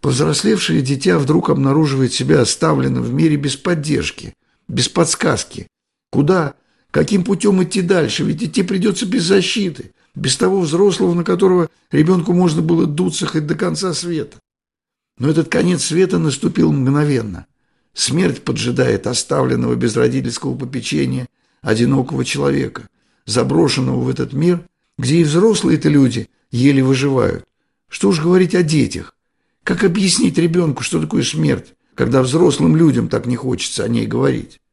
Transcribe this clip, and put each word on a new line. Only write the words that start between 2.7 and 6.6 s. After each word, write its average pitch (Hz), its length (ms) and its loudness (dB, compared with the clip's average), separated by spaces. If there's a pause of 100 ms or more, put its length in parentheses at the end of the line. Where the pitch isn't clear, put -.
в 120 100 -4
мире 151 240 2
без 139 180 -4
поддержки, - 760 -4 (340)
без - 220 -2
подсказки. - 760 -2 (440)
Куда – 151 440 0 (360)